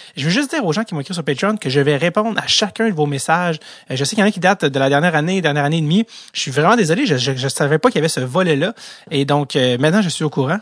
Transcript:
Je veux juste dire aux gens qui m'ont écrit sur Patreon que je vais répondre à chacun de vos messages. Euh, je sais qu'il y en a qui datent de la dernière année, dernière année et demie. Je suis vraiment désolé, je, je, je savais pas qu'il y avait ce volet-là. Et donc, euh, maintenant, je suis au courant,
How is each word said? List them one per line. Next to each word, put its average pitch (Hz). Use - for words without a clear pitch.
Je 139
veux 160
juste 262
dire 294
aux 160
gens 214
qui 180
m'ont 143
écrit 185
sur 170
Patreon 190
que 143
je 139
vais 143
répondre 196
à -
chacun 220
de 196
vos 151
messages. 160
Euh, 135
je 131
sais 139
qu'il 208
y -
en 214
a -
qui -
datent 180
de 139
la 135
dernière 156
année, 175
dernière 147
année 156
et 165
demie. 175
Je -
suis -
vraiment 151
désolé, 202
je, 160
je, 127
je 131
savais 147
pas 160
qu'il 160
y -
avait 160
ce -
volet-là. 156
Et 139
donc, 143
euh, 127
maintenant, 156
je 185
suis -
au 151
courant, 147